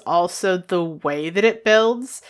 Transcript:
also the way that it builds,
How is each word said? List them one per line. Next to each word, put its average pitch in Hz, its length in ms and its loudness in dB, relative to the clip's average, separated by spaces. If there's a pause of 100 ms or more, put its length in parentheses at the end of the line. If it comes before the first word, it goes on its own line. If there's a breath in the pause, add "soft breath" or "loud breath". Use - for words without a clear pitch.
also 175 520 0
the 180 260 -2
way 151 460 -4
that 185 140 0
it 226 200 0
builds, 226 680 2